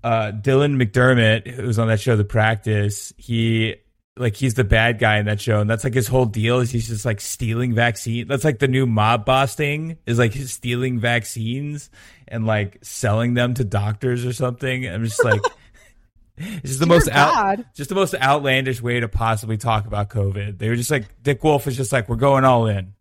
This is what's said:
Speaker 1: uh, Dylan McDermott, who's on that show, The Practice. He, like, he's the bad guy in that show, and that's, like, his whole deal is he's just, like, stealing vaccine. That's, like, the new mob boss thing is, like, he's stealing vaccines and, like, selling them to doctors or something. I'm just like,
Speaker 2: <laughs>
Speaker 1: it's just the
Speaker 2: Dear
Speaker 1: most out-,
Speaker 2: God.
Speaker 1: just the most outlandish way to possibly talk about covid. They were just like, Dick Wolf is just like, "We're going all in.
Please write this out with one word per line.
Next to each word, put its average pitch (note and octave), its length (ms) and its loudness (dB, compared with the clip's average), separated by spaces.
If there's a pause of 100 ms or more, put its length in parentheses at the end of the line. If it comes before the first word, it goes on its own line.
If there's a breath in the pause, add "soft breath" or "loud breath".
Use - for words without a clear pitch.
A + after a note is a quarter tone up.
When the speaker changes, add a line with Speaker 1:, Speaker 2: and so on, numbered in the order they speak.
Speaker 1:
uh, A2+ 280 0
Dylan C3+ 500 2
McDermott, A#2 680 4
who's A#2+ 320 -4
on A2+ 80 2
that A2 120 2
show, A#2+ 160 2
The G#2 80 2
Practice. G#2+ 920 -2
He, A2+ 580 -2 (420)
like, A#2+ 180 -2
he's C3 200 0
the A#2+ 80 2
bad A2 360 2
guy G#2+ 180 4
in G#2 80 0
that G#2 160 -2
show, A2 180 2
and G#2 100 0
that's, A2+ 140 0
like, A#2+ 120 -2
his A#2+ 120 0
whole C3 180 4
deal A2+ 340 0
is A#2+ 120 0
he's A#2 160 -2
just, A2+ 180 -6
like, A2+ 160 -2
stealing A#2 520 -4
vaccine. A#2 540 -2
That's, C#3 160 -2
like, D3+ 160 0
the C#3 80 2
new C3 180 2
mob A2 400 2
boss C3 300 2
thing D3+ 500 -4
is, A#2 140 0
like, A#2 140 2
he's C3+ 180 -10
stealing B2 480 -4
vaccines A#2+ 920 -4 (380 loud breath)
and, A2+ 180 -6
like, G#2 380 -2
selling A#2 500 -2
them B2 220 0
to C3 80 -2
doctors G#2+ 600 -2
or B2 80 -4
something. B2+ 540 -4
I'm G2 160 -6
just A2+ 200 -2
like, - 180 2 (500 soft breath)
Speaker 2:
<laughs> - 460 -20
Speaker 1:
it's F#3 240 -12
just C3+ 180 -8
the D#3+ 60 2
Speaker 2:
Dear E3+ 100 6
Speaker 1:
most E3 140 4
out-, D3 240 4 (240)
Speaker 2:
God. A#3+ 80 -10 (100)
Speaker 1:
just C#3 140 -10
the F#3 60 -4
most F#3+ 200 0
outlandish C3 680 2
way A#2+ 180 -2
to A#2 80 -4
possibly A2 500 -2
talk G#2+ 300 -2
about G#2 220 -4
covid. G2+ 500 -4
They A2 100 -2
were A#2 60 0
just A#2+ 160 -2
like, B2+ 140 -2 (180)
Dick C3+ 200 0
Wolf D3 240 2
is C3 100 -4
just C3 140 -4
like, B2 180 0
"We're A#2+ 80 0
going C3+ 280 4
all A#2+ 220 4
in. G2 340 -4